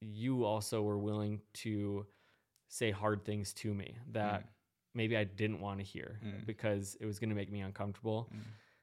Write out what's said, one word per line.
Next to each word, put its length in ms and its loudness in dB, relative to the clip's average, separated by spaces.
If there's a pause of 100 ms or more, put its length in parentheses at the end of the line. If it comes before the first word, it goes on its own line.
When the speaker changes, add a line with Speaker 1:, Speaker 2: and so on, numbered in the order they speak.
Speaker 1:
you 440 2
also 360 4
were 160 4
willing 440 2 (120)
to 540 -2 (640)
say 220 2
hard 320 2
things 320 -2
to 180 -2
me 240 -4 (140)
that 320 0
Speaker 2:
Mm. 40 -14 (480)
Speaker 1:
maybe 220 4
I 80 4
didn't 340 0
wanna 240 -4
hear 400 -8
Speaker 2:
Mm. 220 -6
Speaker 1:
because 500 0
it 100 -8
was 140 -2
gonna 160 0
make 160 -2
me 100 -2
uncomfortable. 720 -2
Speaker 2:
Mm. 100 -8 (400)